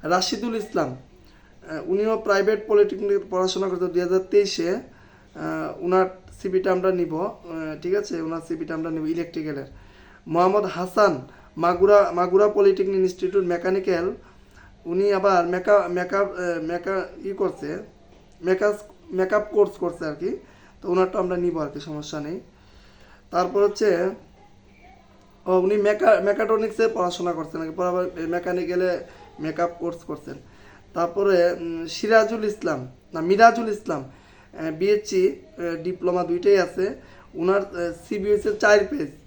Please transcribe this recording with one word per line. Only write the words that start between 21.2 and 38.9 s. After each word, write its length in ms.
নিব 220
আর 100
কি, 120
সমস্যা 400
নেই। 200
তারপর 320
হচ্ছে, 480
ও, 120
উনি 180
মেকা-, 460
মেকাট্রনিক্সে 720
পড়াশোনা 380
করছেন 280
আর 60
কি, 100
পরে 120
আবার 180
মেকানিক্যালে 840
মেকআপ 380
কোর্স 180
করছেন। 380
তারপরে, 580
উম, 340
সিরাজুল 580
ইসলাম, 440
না, 80
মিরাজুল 480
ইসলাম, 360
আহ, 680
বিএসসি, 580
আহ, 540
ডিপ্লোমা 420
দুইটাই 340
আছে, 360
ওনার, 260
আহ, 320
সিভি 240
হচ্ছে 240
চার 220